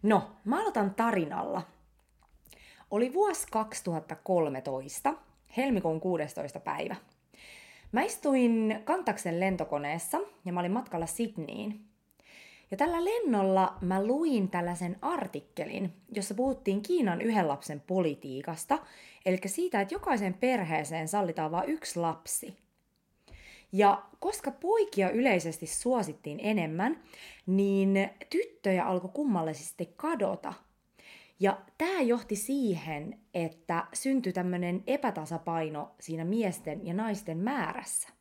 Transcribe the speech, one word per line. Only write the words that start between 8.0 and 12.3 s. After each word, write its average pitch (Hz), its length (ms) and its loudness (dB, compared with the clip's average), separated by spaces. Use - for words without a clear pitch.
istuin 233 800 4
Kantaksen 214 560 0
lentokoneessa 165 800 0
ja 180 80 -4
mä 180 60 0
olin 175 120 0
matkalla 196 340 -2
Sydneyin. 208 800 -6